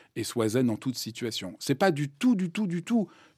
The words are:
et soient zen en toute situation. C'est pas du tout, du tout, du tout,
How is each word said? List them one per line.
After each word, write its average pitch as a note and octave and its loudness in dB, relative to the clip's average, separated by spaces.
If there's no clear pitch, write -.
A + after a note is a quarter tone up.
et A2 -4
soient A2 0
zen B2 4
en A2 0
toute B2 -4
situation. A2 -8
C'est - 0
pas G3 4
du D3 -2
tout, B3 2
du F#3 0
tout, G#3 -2
du E3+ -2
tout, A3+ 0